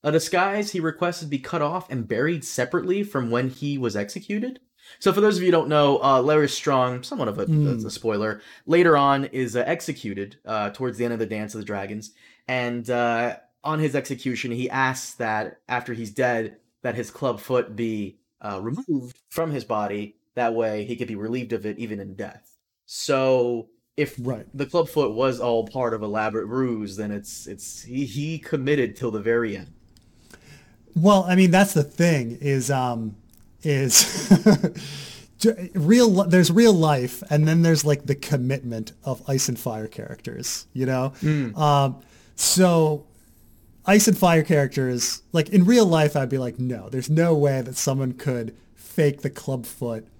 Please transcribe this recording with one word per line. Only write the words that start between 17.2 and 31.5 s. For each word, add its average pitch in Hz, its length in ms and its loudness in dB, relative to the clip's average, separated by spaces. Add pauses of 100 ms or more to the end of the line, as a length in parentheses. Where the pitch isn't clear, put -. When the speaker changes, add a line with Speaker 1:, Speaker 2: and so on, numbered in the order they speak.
Speaker 1:
foot 120 360 -2
be, 110 420 -6 (240)
uh, 98 180 -8
removed 131 560 -6 (140)
from 160 220 -4
his 120 120 -6
body. 104 520 -6 (180)
That 117 200 0
way 110 300 -2
he 113 120 -8
could 120 120 -8
be 110 60 -8
relieved 110 380 -6
of 104 120 -6
it 107 140 -6
even 107 220 -8
in 98 140 -14
death. - 420 -16 (280)
So 127 880 0 (260)
if 143 220 -2
Speaker 2:
Right. 120 360 -8
Speaker 1:
the 139 120 -4
clubfoot 151 480 0
was 123 260 0
all 117 280 0
part 120 260 -2
of 107 80 -6
elaborate 107 440 -4
ruse, 110 500 -4
then 104 140 -6
it's, - 360 -10
it's, - 360 -16
he, 127 240 -6
he 147 320 -6
committed 135 580 -2
till 123 140 -4
the 107 100 -6
very 113 360 0
end. - 160 -16 (1200)
Speaker 2:
Well, 190 340 6
I 180 80 4
mean, 185 140 6